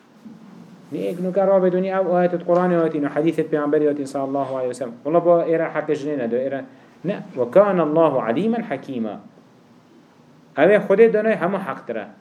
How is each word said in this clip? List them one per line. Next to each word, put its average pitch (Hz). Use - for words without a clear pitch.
نيك 180
نكرر 190
بدوني 185
أو 180
آية 180
القرآن 175
ياتين 156
وحديث 156
البيغمبر 151
ياتين 147
صلى 139
الله 135
عليه 127
وسلم. 123
والله 165
با 170
إيرا 160
حق 151
جنينه 139
ده 117
إيرا. 135
لا 190
وكان 180
الله 151
عليما 185
حكيما. 120
أبي 196
خده 214
دانای 214
همه 180
حق 135
تره 110